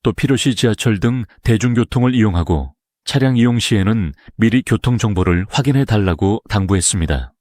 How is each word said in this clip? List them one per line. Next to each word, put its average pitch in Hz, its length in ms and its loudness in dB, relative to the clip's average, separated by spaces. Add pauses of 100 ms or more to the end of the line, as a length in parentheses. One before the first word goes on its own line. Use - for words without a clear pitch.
또 107 120 0
필요시 131 400 0
지하철 110 440 0
등 120 280 -2 (160)
대중교통을 120 720 0
이용하고 87 600 0 (300)
차량 131 320 0
이용 120 220 2
시에는 101 560 0 (240)
미리 113 240 2
교통 - 340 0
정보를 92 540 0
확인해 139 340 0
달라고 101 640 0
당부했습니다. 90 920 -2